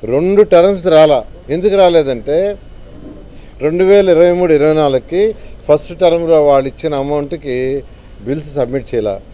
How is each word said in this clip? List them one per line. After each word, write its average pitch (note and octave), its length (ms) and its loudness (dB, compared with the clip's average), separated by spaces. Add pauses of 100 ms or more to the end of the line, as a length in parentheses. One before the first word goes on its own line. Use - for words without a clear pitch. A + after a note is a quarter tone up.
రెండు F3 380 2
టర్మ్స్ F#3 440 2
రాలా. D3+ 380 4 (260)
ఎందుకు F3+ 260 -2
రాలేదంటే, E3+ 800 0 (1000)
రెండు E3 260 -2
వేల G3 240 4
ఇరవై F3 240 4
మూడు F3 200 0
ఇరవై D3+ 220 2
నాలుగుకి D#3 600 -2 (340)
ఫస్ట్ D3+ 300 0
టర్మ్లో E3 480 2
వాళ్ళు C#3 220 2
ఇచ్చిన D3+ 260 -8
అమౌంట్కి C#3 920 -6 (400)
బిల్స్ C#3+ 300 -8
సబ్మిట్ B2+ 400 -6
చేయలే G#2 260 -4 (140)